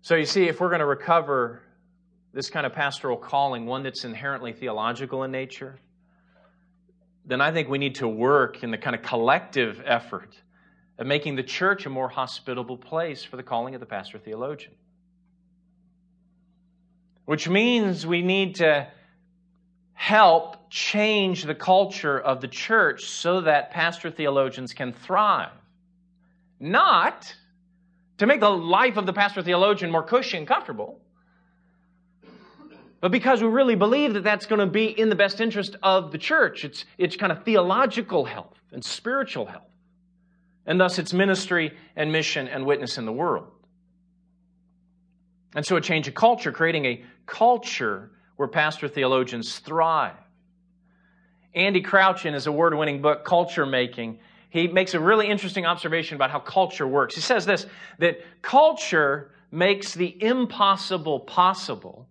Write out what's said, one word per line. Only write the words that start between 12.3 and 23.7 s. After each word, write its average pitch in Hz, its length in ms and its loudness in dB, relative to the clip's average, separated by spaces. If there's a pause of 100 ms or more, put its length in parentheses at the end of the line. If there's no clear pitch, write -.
place 160 480 -8
for - 120 -16
the 123 60 -14
calling 123 320 -6
of 120 60 -14
the 113 60 -16
pastor 104 320 -12
theologian. 123 560 -12 (2500)
Which 151 240 -4
means 202 580 2
we 175 160 0
need 185 340 0
to 151 300 2 (1080)
help 190 760 4
change 208 720 0
the 151 100 -4
culture 185 680 2
of 131 200 0
the 131 80 -8
church 196 580 0
so 180 340 -2
that 151 300 2